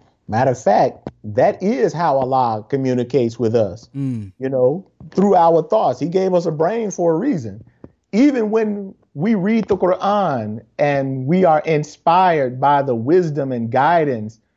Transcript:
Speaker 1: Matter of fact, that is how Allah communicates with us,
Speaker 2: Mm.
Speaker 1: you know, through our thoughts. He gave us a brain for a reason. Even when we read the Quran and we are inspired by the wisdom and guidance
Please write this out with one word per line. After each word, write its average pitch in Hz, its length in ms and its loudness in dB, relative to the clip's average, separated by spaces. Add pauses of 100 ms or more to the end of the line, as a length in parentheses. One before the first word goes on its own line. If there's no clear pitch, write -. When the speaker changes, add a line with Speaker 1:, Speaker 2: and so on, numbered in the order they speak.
(280)
Speaker 1:
Matter 123 240 0
of - 100 -4
fact, 180 480 0 (140)
that 139 400 0
is 214 300 0
how 151 240 0
Allah 127 500 0
communicates 123 720 -2
with 113 160 0
us, 101 400 -2
Speaker 2:
Mm. 123 440 -6
Speaker 1:
you 131 100 -6
know, 127 360 0 (260)
through 196 240 4
our 165 280 4
thoughts. 160 380 0
He 151 80 -4
gave 190 240 0
us 175 120 2
a 165 60 -2
brain 190 400 -2
for 170 220 0
a 160 40 -2
reason. 120 460 -4 (480)
Even 233 400 2
when 208 420 -2 (220)
we 196 180 0
read 214 360 0
the 196 80 0
Quran 175 840 -2 (160)
and 135 480 -2
we 180 200 2
are 156 160 4
inspired 156 1000 0
by 139 220 2
the 135 120 -2
wisdom 143 600 0
and 117 180 -4
guidance 131 720 0 (160)